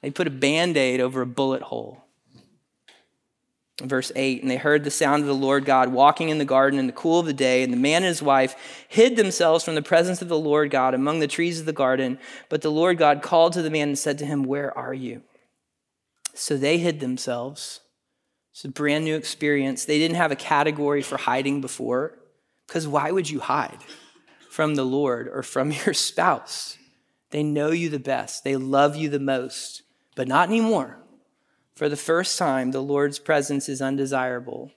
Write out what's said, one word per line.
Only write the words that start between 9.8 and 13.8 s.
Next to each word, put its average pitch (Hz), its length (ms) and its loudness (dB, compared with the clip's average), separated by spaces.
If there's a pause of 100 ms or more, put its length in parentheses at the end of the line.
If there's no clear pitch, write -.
presence 175 400 2
of 180 60 -10
the 165 100 0
Lord 151 320 2
God 131 240 2
among 143 240 0
the 151 80 0
trees 170 320 -2
of 160 80 -8
the 160 60 -4
garden. 131 460 0 (300)
But 156 140 -2
the 156 80 0
Lord 170 280 2
God 147 240 4
called 170 320 4
to 175 80 -2
the 156 80 -2
man 151 180 0